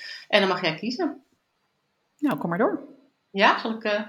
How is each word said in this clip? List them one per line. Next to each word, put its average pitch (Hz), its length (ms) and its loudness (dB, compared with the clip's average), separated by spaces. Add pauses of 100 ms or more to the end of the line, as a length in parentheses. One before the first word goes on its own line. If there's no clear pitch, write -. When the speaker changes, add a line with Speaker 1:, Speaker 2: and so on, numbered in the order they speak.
(280)
Speaker 1:
En 208 120 4
dan 190 80 4
mag 180 140 -2
jij 160 120 0
kiezen. 262 480 -4 (960)
Speaker 2:
Nou, 285 200 0
kom 180 100 -4
maar 170 100 -2
door. 277 240 0 (480)
Speaker 1:
Ja, 202 280 4
zal 233 160 -4
ik, 220 100 -10
eh, 208 240 0